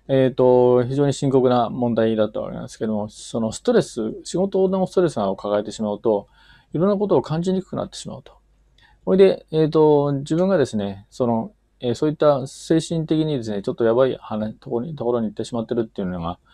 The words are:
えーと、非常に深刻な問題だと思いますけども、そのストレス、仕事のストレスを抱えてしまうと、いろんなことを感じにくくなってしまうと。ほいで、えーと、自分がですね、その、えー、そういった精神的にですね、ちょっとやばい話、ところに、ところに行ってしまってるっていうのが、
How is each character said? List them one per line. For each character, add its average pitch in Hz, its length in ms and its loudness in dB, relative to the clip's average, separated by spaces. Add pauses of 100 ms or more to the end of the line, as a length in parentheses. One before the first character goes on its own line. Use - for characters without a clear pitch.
(100)
え 135 180 4
ー 127 60 -2
と、 123 500 6
非 127 100 -4
常 143 120 2
に 139 60 0
深 139 180 -2
刻 127 200 4
な 120 180 2
問 120 260 -2
題 113 220 2
だ 107 140 2
と 107 100 -6
思 104 100 -8
い - 40 -10
ま 117 140 -10
す - 100 -20
け - 80 -4
ど 110 80 -2
も、 107 160 -6
そ - 300 -10
の 110 120 -4
ス - 80 -12
ト 247 140 0
レ 202 80 4
ス、 113 320 -6 (100)
仕 - 140 -6
事 190 300 0
の 185 180 0
ス - 80 -16
ト 190 80 4
レ 165 80 2
ス - 80 -8
を 98 180 -2
抱 104 240 -2
え - 20 -10
て 107 80 -10
し 107 120 -10
ま 104 100 -2
う 101 80 -6
と、 104 280 0 (440)
い 151 60 -4
ろ 170 80 2
ん - 20 2
な 208 80 0
こ 202 120 -2
と 185 100 4
を - 40 2
感 160 200 -4
じ 180 100 -2
に 190 100 -2
く - 80 -20
く - 60 -8
な - 80 -6
っ - 60 -12
て - 80 -18
し - 100 -14
ま - 80 -12
う - 60 -18
と。 - 100 -20 (720)
ほ 185 100 2
い 190 40 4
で、 190 340 4
え 160 120 2
ー 151 60 0
と、 151 440 4
自 139 200 -4
分 180 140 2
が 196 80 2
で 147 80 2
す 117 140 -4
ね、 98 320 -6
そ - 160 -2
の、 117 260 -2 (280)
え 123 100 -4
ー、 117 40 -2
そ 156 120 -2
う 151 40 2
い 147 40 -6
っ - 20 -8
た 139 300 2
精 - 340 0
神 160 260 -6
的 156 200 0
に 151 100 -2
で 120 60 -4
す 110 80 -6
ね、 101 120 -4
ち - 60 -4
ょ 127 40 -4
っ - 20 -6
と 117 100 -2
や 113 100 4
ば 131 120 4
い 123 120 -2
話、 107 360 -6
と - 160 -18
こ 117 100 -2
ろ 123 60 -8
に、 131 100 -10
と - 80 -8
こ 120 80 0
ろ 120 80 0
に 110 60 -2
行 104 40 -4
っ 101 40 -18
て 110 100 -8
し - 100 -10
ま 117 80 -4
っ 113 40 -8
て 120 80 -6
る 117 80 0
っ - 20 -2
て 110 160 -10
い 101 40 -4
う 92 40 -4
の 90 120 -6
が、 85 180 -6 (160)